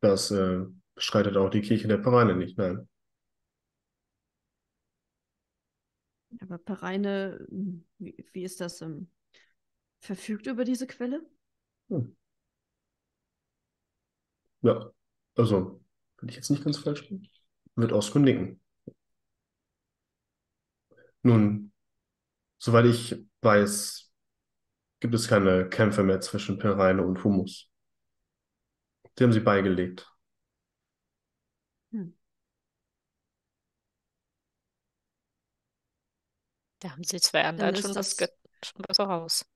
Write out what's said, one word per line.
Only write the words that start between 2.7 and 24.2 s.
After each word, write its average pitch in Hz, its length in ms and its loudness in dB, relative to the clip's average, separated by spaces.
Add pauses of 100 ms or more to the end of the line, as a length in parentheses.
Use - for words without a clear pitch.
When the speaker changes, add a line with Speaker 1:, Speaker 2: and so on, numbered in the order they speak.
Speaker 2:
Aber 180 180 -14
Pereine, 196 920 -6
hm, 185 340 -10 (140)
wie, - 180 -16 (160)
wie 185 120 -10
ist 185 160 -12
das, 175 200 -10
ähm, 160 280 -12 (920)
verfügt 208 460 -10
über 254 180 -4
diese 247 220 -4
Quelle? 262 380 -8 (640)
Speaker 1:
Hm. 147 280 -6 (2500)
Ja, - 280 2 (460)
also, 101 480 0 (340)
wenn 120 100 -12
ich - 80 -14
jetzt - 140 -6
nicht 143 140 -2
ganz 147 140 -2
falsch - 300 -6
bin, 190 200 -16 (460)
wird 117 180 0
Osko 104 260 0
nicken. 127 420 2 (2500)
Nun, 104 500 2 (840)
soweit 117 280 6
ich 117 300 2 (260)
weiß, 101 680 2 (920)